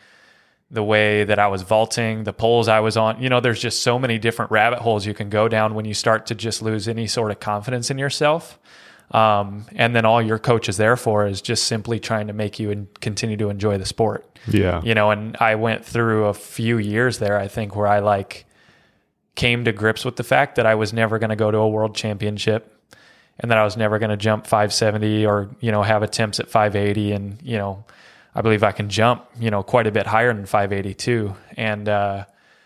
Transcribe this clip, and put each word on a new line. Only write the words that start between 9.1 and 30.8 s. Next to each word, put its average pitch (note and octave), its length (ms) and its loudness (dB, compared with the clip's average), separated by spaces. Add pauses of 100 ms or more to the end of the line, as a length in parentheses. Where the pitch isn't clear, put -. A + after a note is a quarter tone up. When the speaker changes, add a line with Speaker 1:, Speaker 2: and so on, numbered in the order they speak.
Speaker 1:
Um, G#2 520 2 (100)
and A#2+ 220 2
then A2+ 80 4
all A2+ 160 4
your A2 180 0
coach A#2 300 0
is F#2+ 80 -2
there A2 200 4
for G#2 300 0
is G2 140 -4
just - 240 -2
simply A2+ 360 -4
trying G#2+ 260 -4
to G#2 80 -8
make G#2 240 -6
you G#2+ 120 -4
en-, G2+ 180 -6 (120)
continue G#2+ 380 -4
to G#2+ 100 -2
enjoy G2+ 300 0
the F#2+ 80 -6
sport. - 400 -2 (220)
Speaker 2:
Yeah. F2+ 360 2
Speaker 1:
You A2 100 0
know, G#2+ 160 4
and G#2+ 300 -4
I A2+ 140 4
went A2 320 -2
through A2 400 2
a G2+ 80 0
few A#2 420 -4
years A2 420 0
there, G2+ 200 0
I G2 100 -4
think, G#2 260 -8
where G#2 120 -2
I, G#2 140 4
like, G2+ 440 0 (920)
came A#2+ 280 0
to A2+ 80 2
grips G#2+ 320 0
with B2 120 -6
the A#2 80 -4
fact C3+ 320 2
that A#2 100 4
I A2 80 6
was G#2+ 180 0
never A2 260 0
gonna A2 180 -2
go G#2+ 140 2
to G#2+ 80 2
a A2 100 4
world G#2+ 260 0
championship G#2+ 760 -2 (680)
and A#2+ 120 -4
that A2+ 80 4
I G#2+ 60 6
was G#2 120 0
never G#2+ 220 2
gonna G#2+ 180 0
jump G#2+ 300 0
five G#2+ 260 2
seventy G#2+ 540 0
or, G#2 240 0 (100)
you A#2 100 -2
know, G#2 120 2
have G#2+ 200 2
attempts G#2+ 380 -2
at - 80 -10
five G#2+ 260 2
eighty. G#2 380 0
And, G2+ 300 -8
you A#2 160 -4
know, G2+ 260 -8 (500)
I - 60 -4
believe G#2+ 220 2
I G2+ 100 4
can G2+ 160 -6
jump, A2 380 0 (120)
you A#2 120 -2
know, G2+ 120 -2
quite A#2 240 2
a G#2+ 60 0
bit G#2+ 140 0
higher A#2 260 2
than G2+ 140 -8
five G2+ 260 0
eighty G2 220 -4